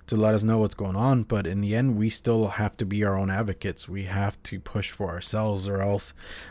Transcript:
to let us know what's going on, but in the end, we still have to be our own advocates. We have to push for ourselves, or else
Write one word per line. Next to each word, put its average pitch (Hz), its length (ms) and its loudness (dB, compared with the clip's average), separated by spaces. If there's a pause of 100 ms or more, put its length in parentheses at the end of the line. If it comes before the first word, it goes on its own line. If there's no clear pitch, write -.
to - 100 -2
let 107 200 6
us 104 80 2
know 110 160 4
what's 107 160 2
going 95 200 -2
on, 120 280 4
but 101 240 -2
in 95 140 0
the 101 140 0
end, 120 220 2
we 110 120 2
still 110 400 2
have 104 280 -2
to 113 80 -2
be 101 180 0
our 98 140 2
own 95 140 0
advocates. 98 580 -4
We 98 140 -6
have 98 400 -2
to - 160 -10
push - 320 -6
for 95 180 -4
ourselves, 98 580 -2
or 98 140 0
else 101 320 -2 (380)